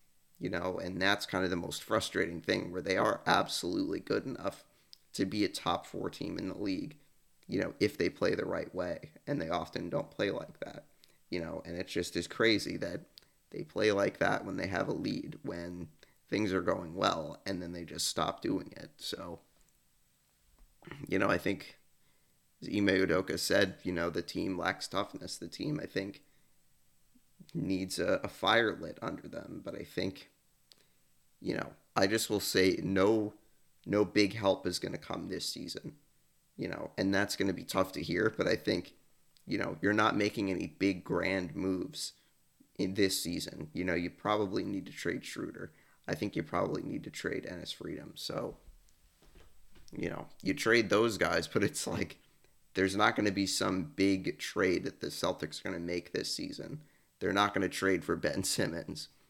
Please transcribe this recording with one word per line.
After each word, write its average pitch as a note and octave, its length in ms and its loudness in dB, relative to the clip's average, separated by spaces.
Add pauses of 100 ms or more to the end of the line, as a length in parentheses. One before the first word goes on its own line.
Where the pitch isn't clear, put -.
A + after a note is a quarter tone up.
(400)
you - 100 -4
know, F#2 320 -2
and F#2 180 -6
that's G2+ 260 4
kind F#2 180 0
of F#2 60 2
the F2+ 80 2
most D2+ 260 -6
frustrating F2+ 580 0
thing, F#2 300 0
where F2+ 100 -4
they F#2+ 160 2
are G#2+ 300 2
absolutely F#2 720 2
good - 260 0
enough G2 380 -6 (500)
to G2 120 2
be G2+ 180 0
a F#2+ 60 2
top - 360 -2
four - 240 -6
team F2 280 -6
in F#2+ 100 -4
the F#2 100 -6
league, G2+ 380 -4 (520)
you G2+ 140 0
know, F2+ 180 -2
if G#2 180 2
they F2 120 2
play F#2+ 240 2
the F#2 120 0
right E2+ 280 -4
way, F2 380 -4 (160)
and C#3 140 -2
they D#2+ 80 -4
often E2+ 400 -4
don't - 200 -4
play G2+ 220 0
like - 300 -8
that, - 240 -10 (440)
you F2 100 -2
know, E2 260 -6
and E2+ 120 -6
it F#2 100 -4
just - 280 -2
is F2 120 0
crazy A2+ 500 4
that F2+ 240 -4 (500)
they - 120 -6
play G#2+ 280 4
like G2+ 280 2
that G2 260 2
when F#2+ 100 -6
they F#2 120 -2
have F#2+ 200 0
a - 60 0
lead, - 500 -4
when F2 460 -8 (400)
things G#2 240 0
are F#2 80 4
going F2+ 340 0
well, E2+ 500 0
and F#2+ 160 -2
then F2 120 -8
they F2 100 -8
just E2 240 -4
stop - 340 0
doing F#2 360 -2
it. - 200 -14
So, F2 420 -10 (1700)
you F#2+ 120 0
know, G2+ 100 4
I F2 80 4
think, - 400 -4 (840)
as - 80 -10
Ime G2+ 180 4
Udoka F#2 500 4
said, F#2+ 460 2
you F#2 80 -2
know, E2+ 180 0
the F2 120 -2
team F2+ 360 -4
lacks F2 300 -4
toughness. - 500 -6
The E2+ 100 -10
team, - 340 -6
I - 40 -6
think, G2 360 -8 (1300)
needs F#2 460 -2
a, F#2 240 2
a G2+ 40 -6
fire G#2 520 2
lit D#2+ 220 -8
under - 260 -6
them. - 360 -10
But - 120 -8
I - 80 -10
think, - 460 -4 (1120)
you - 140 -2
know, - 180 -4 (220)
I G2 120 6
just A2 220 2
will G#2 100 4
say F#2 440 4
no, G#2 500 4 (520)
no G2+ 200 4
big G2+ 300 4
help G2 320 2
is F2+ 120 -2
gonna F#2 180 -4
come - 300 -8
this - 200 -4
season, - 460 -8 (600)
you - 120 -6
know, - 300 -6
and G2 160 4
that's G2+ 220 2
gonna F#2+ 180 0
be - 100 -8
tough - 300 0
to - 80 -6
hear. G2+ 340 2
But - 120 0
I - 80 4
think, - 380 -2 (520)
you - 120 -2
know, F#2+ 240 -4
you're G2+ 120 4
not G#2+ 240 4
making G#2 320 2
any F2 180 -2
big F#2+ 360 0
grand F2+ 520 0
moves F#2 580 -2 (640)
in F#2+ 180 -2
this G2 260 4
season. E2 520 -6
You F2 120 -2
know, F2+ 100 2
you F2 140 0
probably G#2 540 0
need F#2+ 240 -4
to - 40 -12
trade - 340 -4
Schroeder. - 460 -10 (360)
I - 80 -2
think - 200 -4
you F2 80 -2
probably F2+ 400 -2
need - 220 -6
to - 40 -12
trade - 400 -6
Enes F2 240 -10
Freedom. - 420 -10
So, - 420 -8 (1300)
you - 180 -6
know, - 180 -8 (140)
you F#2+ 120 -2
trade A2+ 360 4
those G#2+ 280 4
guys, F2 300 2
but - 160 2
it's - 240 0
like, - 300 -4 (560)
there's F#2+ 220 2
not G#2+ 200 4
gonna G#2 160 4
be F#2+ 160 2
some F#2+ 480 0
big F#2+ 420 4
trade F#2 460 2
that - 160 -8
the - 80 -4
Celtics D#2+ 540 -2
are - 80 -6
gonna F2+ 100 -4
make F2 320 -4
this - 220 -2
season. - 480 -8 (380)
They're F#2 140 2
not G2+ 200 6
gonna F#2+ 160 4
trade F#2 340 4
for E2+ 120 2
Ben E2 280 0
Simmons. - 640 -2 (220)